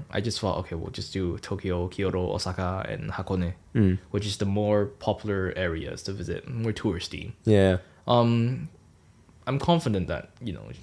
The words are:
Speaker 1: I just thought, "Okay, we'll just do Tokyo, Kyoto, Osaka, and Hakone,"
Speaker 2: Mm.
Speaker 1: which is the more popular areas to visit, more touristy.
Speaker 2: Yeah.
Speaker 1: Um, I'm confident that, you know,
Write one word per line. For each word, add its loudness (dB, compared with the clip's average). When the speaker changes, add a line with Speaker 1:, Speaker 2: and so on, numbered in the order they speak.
Speaker 1:
I -2
just -2
thought, 0
"Okay, -8
we'll -8
just -10
do -2
Tokyo, -4
Kyoto, -2
Osaka, -2
and -6
Hakone," -2
Speaker 2:
Mm. 6
Speaker 1:
which -2
is -4
the 0
more 4
popular -2
areas -4
to -6
visit, -6
more -2
touristy. -4
Speaker 2:
Yeah. 8
Speaker 1:
Um, 4
I'm 0
confident 2
that, -4
you -6
know, -12